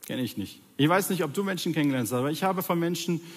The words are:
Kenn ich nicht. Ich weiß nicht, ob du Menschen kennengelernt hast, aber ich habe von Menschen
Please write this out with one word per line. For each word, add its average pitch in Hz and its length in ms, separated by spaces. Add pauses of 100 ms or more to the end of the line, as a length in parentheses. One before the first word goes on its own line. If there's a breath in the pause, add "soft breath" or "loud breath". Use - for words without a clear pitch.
Kenn 120 140
ich 120 180
nicht. - 240 (160)
Ich 143 100
weiß 185 220
nicht, 180 140
ob 147 100
du 196 100
Menschen 180 300
kennengelernt 139 340
hast, 117 100
aber 139 140
ich 160 120
habe 190 180
von 175 180
Menschen 170 400 (180 loud breath)